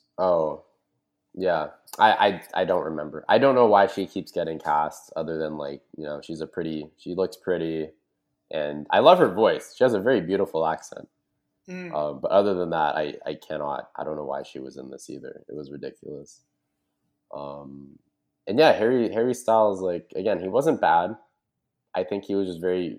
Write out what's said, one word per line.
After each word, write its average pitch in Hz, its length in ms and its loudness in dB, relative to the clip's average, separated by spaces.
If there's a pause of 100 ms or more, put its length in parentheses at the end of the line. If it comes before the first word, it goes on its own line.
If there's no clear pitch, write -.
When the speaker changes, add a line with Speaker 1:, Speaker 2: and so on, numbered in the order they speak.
(160)
Speaker 1:
Oh, 82 460 2 (720)
yeah. 85 360 0 (280)
I, 101 140 8 (420)
I, 87 80 0
I - 20 0
don't 87 200 0
remember. 78 440 -8
I 113 100 6
don't 131 180 4
know 123 100 6
why 101 220 6
she 95 180 -6
keeps 90 240 -8
getting 80 300 -4
cast 76 560 -4
other 80 220 -6
than, 78 200 -6
like, 71 240 -10 (140)
you 78 80 -12
know, 73 180 -8
she's 80 180 -10
a 78 60 -8
pretty, 78 400 -8 (120)
she 87 180 -10
looks 92 200 -2
pretty, 82 520 -4 (640)
and 73 380 -6
I 98 100 4
love 175 180 8
her 147 160 4
voice. 92 420 2
She - 60 0
has 127 120 4
a 98 60 0
very 113 200 2
beautiful 87 460 -2
accent. - 420 -8 (600)
Speaker 2:
Mm. 180 260 -12
Speaker 1:
Um, 69 260 -4
but - 100 -2
other 101 240 4
than 87 160 -2
that, 78 260 0
I, 76 180 -4 (100)
I 73 100 -6
cannot, 73 640 -8
I 67 80 -8
don't 78 120 -6
know 76 80 -8
why 69 180 -6
she - 160 -16
was 67 180 -14
in 65 140 -16
this 65 180 -18
either. 67 400 -14
It - 60 -14
was 71 160 -12
ridiculous. 71 720 -16 (920)
Um, 71 640 -14 (480)
and 107 120 0
yeah, 151 140 8
Harry, 113 400 2
Harry 117 220 0
Styles, 107 460 2
like, 87 340 -4
again, 92 260 -2
he 92 80 -4
wasn't 135 320 2
bad. 85 360 2 (800)
I 92 100 -2
think 98 200 -6
he 101 100 -4
was 98 140 0
just 82 120 -8
very, 90 380 -2